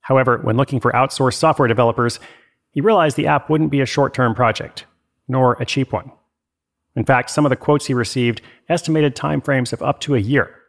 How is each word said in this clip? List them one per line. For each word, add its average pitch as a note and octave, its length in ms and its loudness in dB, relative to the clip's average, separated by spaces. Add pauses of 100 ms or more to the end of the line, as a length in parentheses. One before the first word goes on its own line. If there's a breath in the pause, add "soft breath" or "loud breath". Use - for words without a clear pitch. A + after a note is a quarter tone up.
However, B2+ 420 2
when A#2 140 0
looking C3 240 0
for B2+ 120 0
outsourced B2+ 420 0
software D3+ 340 2
developers, A#2 500 2 (520 loud breath)
he D3 100 -4
realized E3 380 2
the D3+ 80 -2
app D3+ 240 0
wouldn't D#3 200 2
be C#3 120 0
a B2+ 40 0
short-term C3 480 0
project, - 520 -2 (420)
nor B2+ 320 2
a A#2+ 60 -4
cheap - 260 -4
one. A2 180 -6 (840)
In A2+ 80 -2
fact, B2+ 240 2
some D3 160 0
of C#3 60 2
the B2+ 60 0
quotes D3 280 -2
he - 80 -4
received A#2+ 480 -2 (300 loud breath)
estimated D#3 440 0
timeframes C#3 600 -2
of - 80 -10
up - 180 -2
to D3 140 -2
a A#2+ 60 2
year A2+ 340 -2 (140)